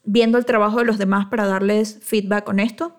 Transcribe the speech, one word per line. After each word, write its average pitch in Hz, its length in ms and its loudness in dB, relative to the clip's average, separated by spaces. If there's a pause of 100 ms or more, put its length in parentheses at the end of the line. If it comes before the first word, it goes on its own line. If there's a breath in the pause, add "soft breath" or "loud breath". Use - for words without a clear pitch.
viendo 226 340 2
el 240 60 0
trabajo 220 340 2
de 240 60 2
los 220 120 0
demás 196 300 0
para 214 180 -2
darles 202 560 0
feedback 208 480 -2
honesto, 226 500 -2